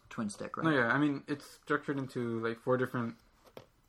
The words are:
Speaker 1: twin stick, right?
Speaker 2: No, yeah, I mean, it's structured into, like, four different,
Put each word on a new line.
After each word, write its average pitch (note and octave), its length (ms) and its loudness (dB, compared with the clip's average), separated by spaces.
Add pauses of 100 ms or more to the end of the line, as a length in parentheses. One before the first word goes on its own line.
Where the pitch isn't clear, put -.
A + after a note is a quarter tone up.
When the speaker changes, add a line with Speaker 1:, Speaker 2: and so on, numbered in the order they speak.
(100)
Speaker 1:
twin A2+ 180 -4
stick, - 300 -8
right? - 60 -2
Speaker 2:
No, D#3+ 60 4
yeah, A#2+ 220 4
I C3+ 60 4
mean, C#3+ 280 2
it's D3 200 -6
structured D3 520 -2
into, A#2+ 420 -2
like, A#2 200 -2
four B2+ 160 2
different, B2 400 0 (720)